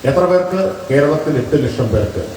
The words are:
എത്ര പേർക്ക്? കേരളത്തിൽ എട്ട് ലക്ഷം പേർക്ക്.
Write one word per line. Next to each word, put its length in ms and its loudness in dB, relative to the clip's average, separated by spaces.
എത്ര 200 2
പേർക്ക്? 500 0
കേരളത്തിൽ 460 2
എട്ട് 260 0
ലക്ഷം 240 -2
പേർക്ക്. 500 -2